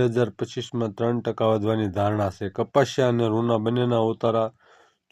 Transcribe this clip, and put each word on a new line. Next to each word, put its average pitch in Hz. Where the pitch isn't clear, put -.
હજાર 117
પચીસમાં 117
ત્રણ 120
ટકા 110
વધવાની 107
ધારણા 101
છે. 101
કપાસિયા 127
અને 117
રૂના 117
બંનેના 117
ઉતારા 110